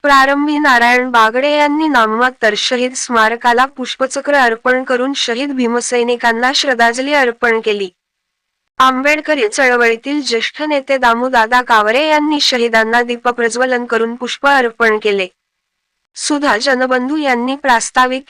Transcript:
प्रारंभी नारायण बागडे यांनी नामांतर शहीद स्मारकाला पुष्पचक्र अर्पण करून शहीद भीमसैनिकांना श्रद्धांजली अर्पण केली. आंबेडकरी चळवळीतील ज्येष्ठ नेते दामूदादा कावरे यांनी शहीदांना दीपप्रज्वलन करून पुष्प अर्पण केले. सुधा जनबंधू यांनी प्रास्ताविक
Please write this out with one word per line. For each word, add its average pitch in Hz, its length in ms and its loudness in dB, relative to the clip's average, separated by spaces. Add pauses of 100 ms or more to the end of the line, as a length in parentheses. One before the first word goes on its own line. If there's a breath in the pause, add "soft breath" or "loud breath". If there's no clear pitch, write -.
प्रारंभी 285 560 2
नारायण 247 520 2
बागडे 247 460 2
यांनी 294 320 2
नामांतर 233 680 0
शहीद 247 380 -2
स्मारकाला 233 720 0
पुष्पचक्र 269 680 -4
अर्पण 254 500 0
करून 254 320 -2
शहीद 254 360 -4
भीमसैनिकांना 240 1000 0
श्रद्धांजली 254 580 0
अर्पण 240 480 0
केली. 208 300 -4 (880)
आंबेडकरी 269 720 0
चळवळीतील 247 760 0
ज्येष्ठ 233 400 -4
नेते 285 360 -2
दामूदादा 247 640 2
कावरे 233 460 2
यांनी 302 320 2
शहीदांना 233 600 0
दीपप्रज्वलन 240 840 -2
करून 233 300 -2
पुष्प 247 320 -6
अर्पण 233 520 2
केले. 202 280 -2 (920)
सुधा 285 420 -2
जनबंधू 254 580 0
यांनी 262 400 -2
प्रास्ताविक 254 720 0